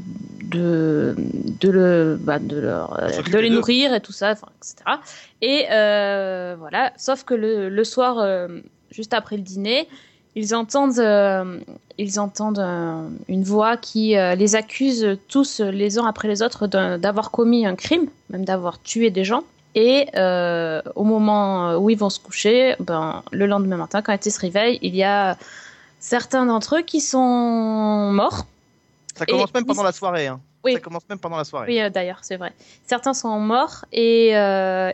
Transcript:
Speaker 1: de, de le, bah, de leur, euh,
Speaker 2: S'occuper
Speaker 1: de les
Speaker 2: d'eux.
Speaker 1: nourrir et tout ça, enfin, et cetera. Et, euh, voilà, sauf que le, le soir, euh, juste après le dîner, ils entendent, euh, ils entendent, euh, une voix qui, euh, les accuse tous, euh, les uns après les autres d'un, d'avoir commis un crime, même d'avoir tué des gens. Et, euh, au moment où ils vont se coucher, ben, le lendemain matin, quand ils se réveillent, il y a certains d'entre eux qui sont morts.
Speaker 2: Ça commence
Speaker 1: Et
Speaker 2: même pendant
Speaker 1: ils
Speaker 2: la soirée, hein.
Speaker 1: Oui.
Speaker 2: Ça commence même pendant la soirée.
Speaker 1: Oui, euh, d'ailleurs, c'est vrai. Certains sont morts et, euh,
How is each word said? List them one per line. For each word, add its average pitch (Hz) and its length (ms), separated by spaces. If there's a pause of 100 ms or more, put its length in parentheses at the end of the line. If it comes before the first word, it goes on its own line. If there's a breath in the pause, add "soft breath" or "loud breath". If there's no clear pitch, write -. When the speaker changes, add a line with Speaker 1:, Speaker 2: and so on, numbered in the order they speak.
(420)
Speaker 1:
de, 160 760
de - 520
le, 175 480
bah, 147 220
de - 180
leur, 104 400
euh, - 120
Speaker 2:
S'occuper - 220
Speaker 1:
de 196 80
les 226 100
Speaker 2:
d'eux. 226 60
Speaker 1:
nourrir 247 380
et 220 60
tout 202 140
ça, 202 180
enfin, 214 160
et - 180
cetera. - 360 (400 loud breath)
Et, 269 280
euh, 202 880
voilà, 190 380
sauf 262 300
que - 80
le, 214 340
le 202 160
soir, 247 360
euh, 180 420 (280)
juste 220 240
après 214 220
le 202 80
dîner, 202 460 (460 loud breath)
ils 214 180
entendent, 240 460
euh, 196 600 (380)
ils 202 220
entendent, 208 400
euh, 170 500 (180)
une 190 160
voix 214 340
qui, 220 380
euh, 185 200
les 202 200
accuse 220 640 (100)
tous, 277 320
euh, 202 120
les 202 260
uns 240 80
après 214 220
les 208 160
autres 226 240
d'un, 185 320
d'avoir 202 320
commis 233 340
un 185 100
crime, 320 320 (220)
même 190 160
d'avoir 185 340
tué 226 300
des 190 160
gens. 233 180 (300)
Et, 262 420
euh, 175 680 (120)
au - 80
moment 208 720
où 202 120
ils 226 80
vont 202 140
se - 80
coucher, 247 600
ben, 160 520
le 202 160
lendemain 196 300
matin, 170 260
quand 202 200
ils 208 80
se - 80
réveillent, 208 440
il 180 120
y 190 80
a 196 320 (640 loud breath)
certains 254 460
d'entre 233 320
eux 339 60
qui 330 180
sont 226 1120
morts. 208 320 (720)
Speaker 2:
Ça 165 100
commence 202 240
Speaker 1:
Et - 60
Speaker 2:
même 240 100
pendant 208 160
Speaker 1:
ils 196 40
Speaker 2:
la 180 60
soirée, 175 360
hein. 131 120 (260)
Speaker 1:
Oui. 254 80
Speaker 2:
Ça 240 80
commence 170 260
même 196 120
pendant 165 180
la 151 80
soirée. 143 240
Speaker 1:
Oui, 233 100
euh, 208 100
d'ailleurs, 185 340
c'est 190 120
vrai. 180 160 (340 soft breath)
Certains 254 280
sont 226 260
morts 233 540
et, 226 420
euh, 190 580